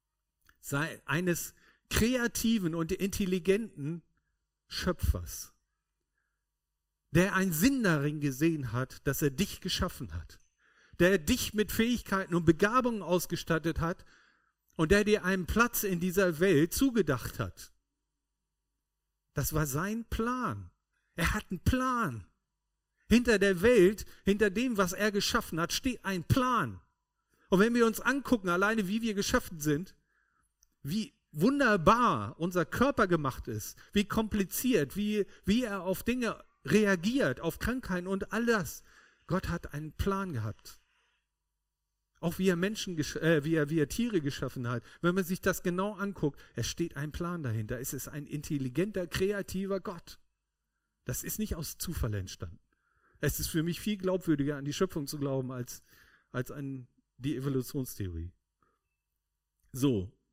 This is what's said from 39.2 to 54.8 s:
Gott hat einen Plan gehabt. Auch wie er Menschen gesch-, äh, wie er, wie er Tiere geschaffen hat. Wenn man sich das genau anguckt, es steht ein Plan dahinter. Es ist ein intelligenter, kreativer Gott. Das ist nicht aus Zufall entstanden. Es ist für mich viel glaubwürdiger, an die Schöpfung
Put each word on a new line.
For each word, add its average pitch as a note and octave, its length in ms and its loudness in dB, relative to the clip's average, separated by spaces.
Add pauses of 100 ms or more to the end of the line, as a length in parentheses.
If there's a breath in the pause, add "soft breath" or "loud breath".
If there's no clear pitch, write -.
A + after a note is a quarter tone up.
Gott - 240 -4
hat E3+ 240 -6
einen D3+ 200 -10
Plan G3 400 -2
gehabt. A2 460 -8 (1400)
Auch E3+ 180 -4
wie F#3+ 120 2
er F3+ 60 4
Menschen F#3+ 400 -4
gesch-, D3+ 200 -4
äh, D#3+ 280 4
wie D#3+ 120 0
er, D3 140 2
wie D#3+ 100 0
er C#3+ 100 2
Tiere A3+ 320 -2
geschaffen C3+ 460 -4
hat. A#2+ 160 -4 (180 loud breath)
Wenn F3 140 2
man F#3+ 80 0
sich F3 160 -4
das - 240 0
genau F#3+ 320 -2
anguckt, F3 440 -4 (160 loud breath)
es A#2 120 -4
steht - 300 -6
ein D3 140 -6
Plan F3 320 -6
dahinter. A2+ 360 -4
Es C3 140 -8
ist C3 140 -8
ein D3 200 -10
intelligenter, D3+ 800 -4
kreativer F#3+ 720 -4
Gott. - 400 -14 (880)
Das B2+ 160 -6
ist E3+ 160 -8
nicht G#3+ 160 -4
aus D#3 220 -8
Zufall C3+ 380 -4
entstanden. F#2 440 -10 (640)
Es D3 180 -2
ist D3+ 80 -4
für D#3 160 -2
mich E3+ 160 -4
viel G#3 180 -2
glaubwürdiger, E3 600 0
an C#3 80 -8
die C#3+ 80 -4
Schöpfung E3+ 340 -2